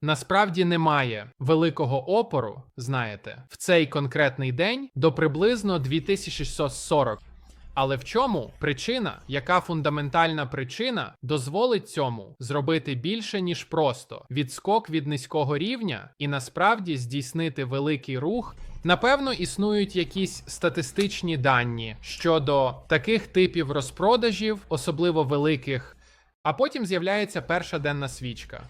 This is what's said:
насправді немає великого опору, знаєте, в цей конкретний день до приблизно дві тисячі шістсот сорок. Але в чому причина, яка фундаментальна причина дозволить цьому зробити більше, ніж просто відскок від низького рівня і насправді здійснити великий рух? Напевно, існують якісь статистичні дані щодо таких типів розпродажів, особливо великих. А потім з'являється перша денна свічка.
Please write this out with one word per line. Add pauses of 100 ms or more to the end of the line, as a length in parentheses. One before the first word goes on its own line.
насправді
немає
великого
опору, (140)
знаєте,
в
цей
конкретний
день
до
приблизно
дві
тисячі
шістсот
сорок. (540)
Але
в
чому
причина,
яка
фундаментальна
причина
дозволить
цьому
зробити
більше,
ніж
просто
відскок
від
низького
рівня (100)
і
насправді
здійснити
великий
рух? (280)
Напевно,
існують
якісь
статистичні
дані
щодо (120)
таких
типів
розпродажів,
особливо
великих. (460)
А
потім
з'являється
перша
денна
свічка.